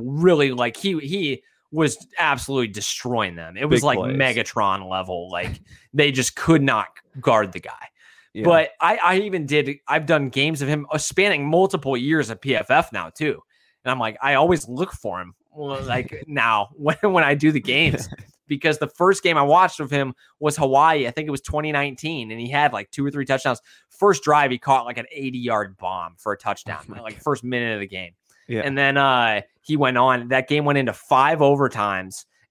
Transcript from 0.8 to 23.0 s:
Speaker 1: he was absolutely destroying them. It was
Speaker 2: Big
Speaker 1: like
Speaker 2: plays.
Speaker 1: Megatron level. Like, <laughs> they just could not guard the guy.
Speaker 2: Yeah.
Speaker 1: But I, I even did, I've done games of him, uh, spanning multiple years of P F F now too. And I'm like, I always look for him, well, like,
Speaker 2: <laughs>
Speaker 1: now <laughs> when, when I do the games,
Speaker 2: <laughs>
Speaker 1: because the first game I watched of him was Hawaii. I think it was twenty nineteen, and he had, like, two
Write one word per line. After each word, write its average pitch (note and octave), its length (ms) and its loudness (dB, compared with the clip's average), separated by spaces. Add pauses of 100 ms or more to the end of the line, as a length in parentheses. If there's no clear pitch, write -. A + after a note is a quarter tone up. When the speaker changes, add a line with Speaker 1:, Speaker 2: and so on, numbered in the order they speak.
Speaker 1:
he D3 420 -4 (300)
was - 340 -2 (120)
absolutely C3+ 500 0
destroying G#2 640 -4
them. E2+ 220 -16
It B2+ 80 -6
was C3 160 4
Speaker 2:
Big - 60 0
Speaker 1:
like B2 120 2
Speaker 2:
plays. B2+ 180 -2
Speaker 1:
Megatron G#2+ 720 -2
level. F2+ 420 -6
Like, F2+ 300 -8 (160)
<laughs> - 160 -20
they D3 200 4
just C3 240 -2
could D#3+ 260 4
not A2 240 2 (340)
guard G#2+ 320 4
the F2 80 -12
guy. - 280 -16 (460)
Speaker 2:
Yeah. G#2+ 100 -4
Speaker 1:
But E3 260 4 (100)
I, E3 180 2
I F#3 200 2
even F#3 280 -2
did, C#3+ 320 0 (100)
I've D3+ 180 0
done D3 220 2
games C#3+ 340 -2
of C3+ 60 -2
him, D3 220 -2
uh, D#3+ 80 -2
spanning E3+ 480 0
multiple D#3 500 2
years C3+ 340 0
of G#2+ 100 -12
P C3+ 140 -2
F G#2+ 160 -2
F C#3+ 220 2
now E2+ 180 -6
too. D3+ 320 -4 (420)
And B2+ 60 -2
I'm C3 80 -2
like, A2 240 -4
I C#3+ 120 2
always D#3+ 340 2
look C#3+ 240 -6
for F#2 280 -10
him, F2+ 140 -16 (160)
well, C#3 320 -10
like, B2 420 -6
Speaker 2:
<laughs> - 20 -18
Speaker 1:
now A2+ 460 0
<laughs> - 40 -20
when, D3+ 260 -2
when F#3 220 4
I C#3+ 100 4
do D3+ 180 4
the C#3+ 80 -2
games, C#3 480 0 (200)
Speaker 2:
<laughs> - 200 -20
Speaker 1:
because D3 300 -2
the D3 100 -4
first F#3+ 340 2
game E3+ 140 2
I C#3 60 4
watched E3 380 4
of C3+ 100 -8
him C#3 240 -2 (260)
was D3 160 0
Hawaii. C#3+ 500 4
I A#2+ 40 -4
think D3+ 180 -6
it - 20 -4
was C#3 120 -4
twenty D3+ 300 -4
nineteen, C#3+ 580 -4
and A2+ 100 -10
he A#2+ 80 -8
had, C#3+ 240 2
like, G#2 180 -8
two C#3 140 -6